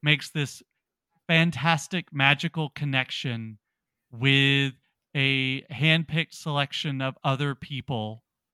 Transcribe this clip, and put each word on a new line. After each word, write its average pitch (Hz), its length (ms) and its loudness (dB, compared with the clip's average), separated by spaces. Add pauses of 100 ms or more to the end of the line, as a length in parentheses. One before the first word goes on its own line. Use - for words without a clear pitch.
makes 147 300 2
this - 320 -6 (640)
fantastic 165 840 2
magical 147 560 2
connection 127 880 -4 (520)
with 139 600 2 (420)
a 135 480 0
handpicked 156 720 0
selection 143 680 -4
of 135 220 -6
other 139 320 0
people. 113 680 -8 (300)